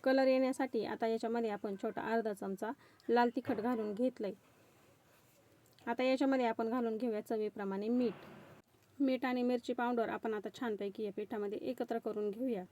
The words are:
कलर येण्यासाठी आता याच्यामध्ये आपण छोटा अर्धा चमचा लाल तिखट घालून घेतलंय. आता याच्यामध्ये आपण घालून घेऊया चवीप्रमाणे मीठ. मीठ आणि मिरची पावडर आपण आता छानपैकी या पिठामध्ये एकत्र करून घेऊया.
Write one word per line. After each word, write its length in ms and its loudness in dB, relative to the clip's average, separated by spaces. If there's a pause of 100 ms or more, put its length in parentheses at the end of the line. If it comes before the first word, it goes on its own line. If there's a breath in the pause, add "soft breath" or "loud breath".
कलर 240 6
येण्यासाठी 580 2
आता 220 -2
याच्यामध्ये 420 0
आपण 340 -4
छोटा 180 -4
अर्धा 320 0
चमचा 380 -6 (380 loud breath)
लाल 260 6
तिखट 200 -2
घालून 380 -2
घेतलंय. 380 -2 (1600)
आता 160 -2
याच्यामध्ये 420 4
आपण 240 0
घालून 280 0
घेऊया 240 0
चवीप्रमाणे 680 -2
मीठ. 260 2 (840)
मीठ 260 2
आणि 180 0
मिरची 300 0
पावडर 360 0
आपण 240 -4
आता 160 -6 (100)
छानपैकी 440 -4
या 140 -4
पिठामध्ये 440 -4
एकत्र 360 -4
करून 320 -2
घेऊया. 420 -2